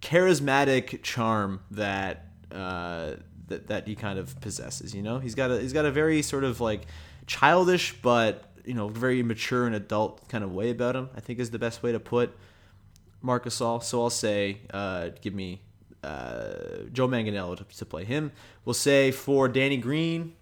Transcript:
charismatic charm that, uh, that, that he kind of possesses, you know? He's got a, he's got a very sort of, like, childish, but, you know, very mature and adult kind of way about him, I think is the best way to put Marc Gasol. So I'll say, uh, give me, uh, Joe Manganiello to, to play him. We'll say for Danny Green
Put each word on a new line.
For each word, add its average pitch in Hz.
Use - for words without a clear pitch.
charismatic 139
charm 107
that, 98
uh, 87
that, -
that 104
he 107
kind 98
of -
possesses, 92
you 98
know? 113
He's 123
got 131
a, 120
he's 127
got 151
a 147
very 156
sort 139
of, 123
like, 107
childish, 175
but, 117
you 123
know, 107
very 123
mature 117
and 117
adult 104
kind 110
of 95
way 101
about 123
him, 131
I -
think 113
is 117
the 117
best 113
way 120
to 113
put 120
Marc 123
Gasol. 117
So 120
I'll 117
say, 104
uh, 92
give 101
me, 95
uh, 60
Joe 127
Manganiello 104
to, -
to 107
play 85
him. 143
We'll 120
say 139
for 135
Danny 135
Green 165